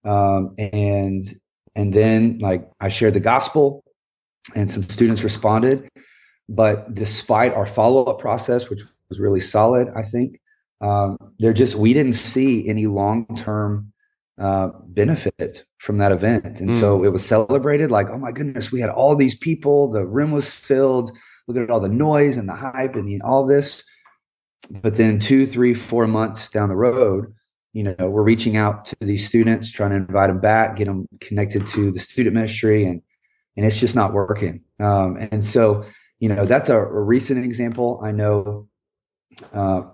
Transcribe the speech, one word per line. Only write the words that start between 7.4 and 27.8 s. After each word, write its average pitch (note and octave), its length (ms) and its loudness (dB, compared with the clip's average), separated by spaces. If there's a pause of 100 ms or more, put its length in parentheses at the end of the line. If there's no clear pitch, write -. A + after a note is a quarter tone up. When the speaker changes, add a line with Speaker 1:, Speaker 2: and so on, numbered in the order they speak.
Speaker 1:
our G2+ 120 -2
follow-up B2+ 520 2
process, A#2+ 500 -2
which G#2 120 -10 (280)
was G2+ 120 -10
really G2+ 180 2
solid, A#2 560 2
I A2+ 80 -6
think, A#2+ 380 -4 (400)
um, G2+ 360 0 (220)
there A2+ 140 4
just, A2 240 2
we A2 180 4
didn't C3+ 200 2
see C3 520 0
any G#2+ 220 -2
long-term, G#2 1040 -4 (480)
uh, G2 300 0 (160)
benefit - 800 -2 (140)
from - 200 -4
that G2+ 120 2
event. G2 500 0
And G2+ 120 -2
so G#2 280 4
Speaker 2:
Mm. F#2 40 2
Speaker 1:
it G2+ 60 4
was F#2+ 140 -2
celebrated C#3 680 2
like, G2+ 160 2
"Oh A2+ 100 -10
my B2+ 140 -10
goodness, C3 400 -8
we B2+ 80 -4
had A2+ 100 -2
all C#3 240 2
these C3 220 2
people. C#3+ 540 0
The G#2 160 -2
room C#3+ 260 -2
was C#3+ 180 -2
filled. C3 640 0 (340)
Look B2 120 -6
at A#2 120 -4
all A#2 100 2
the G2 100 -2
noise C#3+ 480 2
and G#2+ 100 -6
the E2+ 60 -8
hype C3 420 -8
and G#2+ 100 -6
the, G2+ 140 -6
all C3+ 260 2
this." C#3+ 380 0 (960)
But G#2 140 0
then A2 220 4
two, C3+ 280 2
three, B2 280 2
four A#2 320 -2
months A2 420 -2
down G#2 220 -2
the F#2 60 -4
road, A2+ 560 0 (420)
you A2 100 -6